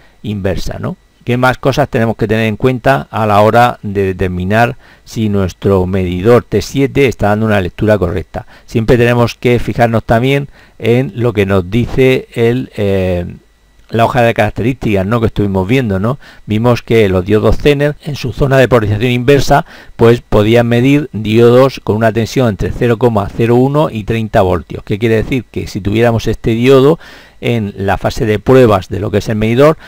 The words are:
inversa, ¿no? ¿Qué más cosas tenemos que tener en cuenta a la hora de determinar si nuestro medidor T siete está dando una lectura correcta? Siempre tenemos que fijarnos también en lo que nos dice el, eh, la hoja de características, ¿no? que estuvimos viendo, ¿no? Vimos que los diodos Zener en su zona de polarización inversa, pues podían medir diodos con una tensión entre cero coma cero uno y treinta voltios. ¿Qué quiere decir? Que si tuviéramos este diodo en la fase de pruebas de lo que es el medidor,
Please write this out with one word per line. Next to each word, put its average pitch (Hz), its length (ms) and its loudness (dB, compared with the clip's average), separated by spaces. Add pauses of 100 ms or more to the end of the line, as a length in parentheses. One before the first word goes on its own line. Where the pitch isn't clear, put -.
(220)
inversa, 98 560 -6
¿no? 151 180 -8 (280)
¿Qué 120 120 -2
más 127 220 0
cosas 135 320 -2
tenemos 113 260 -2
que 110 120 -2
tener 110 180 -2
en 107 100 -4
cuenta 131 540 -2
a 110 160 -4
la 104 160 4
hora 117 400 4
de 101 220 -4
determinar 95 760 -2 (260)
si 110 240 -4
nuestro 98 560 0
medidor 92 600 0
T 101 180 -2
siete 135 460 0
está 104 200 -2
dando 104 160 0
una 104 160 0
lectura 104 380 0
correcta? 90 480 -6 (180)
Siempre 117 320 0
tenemos 120 380 0
que 120 240 0
fijarnos 117 440 -2
también 135 460 0 (300)
en 120 360 0
lo 120 200 -2
que 101 100 0
nos 95 260 0
dice 127 640 0
el, 120 460 -2
eh, 92 480 -2 (640)
la 113 160 2
hoja 120 160 0
de 117 100 2
características, 107 720 -2
¿no? 113 160 -2
que 113 60 0
estuvimos 95 420 -2
viendo, 110 320 0
¿no? 117 180 -4 (280)
Vimos 117 340 0
que 110 300 2
los 92 160 0
diodos 107 320 2
Zener 147 440 0
en 143 140 -8
su 120 160 -8
zona 135 240 0
de 131 100 4
polarización 107 460 0
inversa, 139 540 2 (300)
pues 117 260 4
podían 113 440 2
medir 131 460 2
diodos 117 720 4
con 104 120 -2
una 113 140 0
tensión 113 380 0
entre 98 240 -4
cero 120 240 -2
coma 107 320 0
cero 117 260 0
uno 139 360 2
y 107 140 -8
treinta 113 360 -2
voltios. 90 420 -2
¿Qué - 160 -6
quiere 113 180 0
decir? 110 280 -4
Que 87 220 -10
si 98 160 -10
tuviéramos 110 440 0
este 117 260 -2
diodo 131 460 4 (440)
en 113 340 -4
la 98 220 -2
fase - 260 -4
de 107 140 0
pruebas 117 500 4
de 95 100 -8
lo 104 120 -6
que 104 80 -2
es - 100 -6
el 113 80 -2
medidor, 120 400 2 (120)